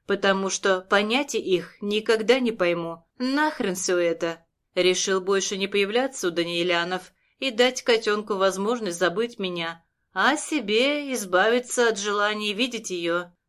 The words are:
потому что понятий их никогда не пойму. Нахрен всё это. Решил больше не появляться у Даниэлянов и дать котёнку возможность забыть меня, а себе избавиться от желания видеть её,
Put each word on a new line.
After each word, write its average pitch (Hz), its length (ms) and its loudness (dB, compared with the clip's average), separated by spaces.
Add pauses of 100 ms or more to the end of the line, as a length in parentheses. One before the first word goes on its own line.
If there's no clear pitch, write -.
потому 196 440 0
что 185 320 0
понятий 214 580 0
их 175 420 -2
никогда 214 580 2
не 240 120 0
пойму. 170 540 -2 (120)
Нахрен 262 580 0
всё 180 220 0
это. 170 480 -2 (280)
Решил 185 480 2
больше 196 340 0
не 190 120 -2
появляться 202 600 0
у 170 40 0
Даниэлянов 170 800 -2 (260)
и 262 120 -2
дать 247 320 2
котёнку 214 520 0
возможность 190 640 0
забыть 196 400 -2
меня, 170 420 -6 (320)
а 226 220 2
себе 277 800 0
избавиться 226 760 2
от 220 100 0
желания 208 540 -2
видеть 226 380 -2
её, 175 420 -2 (180)